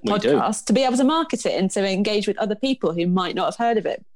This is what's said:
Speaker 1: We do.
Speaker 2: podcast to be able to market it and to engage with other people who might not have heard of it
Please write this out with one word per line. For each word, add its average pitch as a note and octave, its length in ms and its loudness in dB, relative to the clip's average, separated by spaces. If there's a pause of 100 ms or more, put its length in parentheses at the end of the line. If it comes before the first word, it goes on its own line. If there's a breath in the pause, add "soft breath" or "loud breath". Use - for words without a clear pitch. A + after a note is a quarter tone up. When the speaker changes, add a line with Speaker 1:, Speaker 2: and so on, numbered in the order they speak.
Speaker 1:
We G#3 140 0
do. C3+ 160 2
Speaker 2:
podcast F#3 320 0
to G#3+ 80 2
be C4 80 4
able B3+ 160 2
to C4+ 60 2
market D#4 420 0
it - 120 -2
and F#3+ 120 0
to G3 160 -2
engage G3+ 420 0
with G3 80 -2
other G#3 200 -2
people B3+ 360 -2
who E3+ 140 -2
might F3+ 280 0
not F3+ 120 0
have D3+ 100 -4
heard A#3 220 2
of F3+ 80 -4
it - 180 -6 (120)